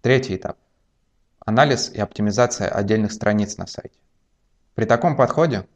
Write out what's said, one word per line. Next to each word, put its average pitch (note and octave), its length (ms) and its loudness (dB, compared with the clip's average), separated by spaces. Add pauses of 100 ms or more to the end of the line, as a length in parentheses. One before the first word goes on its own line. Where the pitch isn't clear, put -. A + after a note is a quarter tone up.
Третий B2+ 340 2
этап. - 240 -10 (800)
Анализ B2+ 500 2
и - 100 -12
оптимизация G#2 680 0
отдельных G#2+ 440 0
страниц G#2 460 -2
на - 80 -10
сайте. - 320 -16 (800)
При A2 100 -2
таком A#2+ 320 2
подходе C3 580 0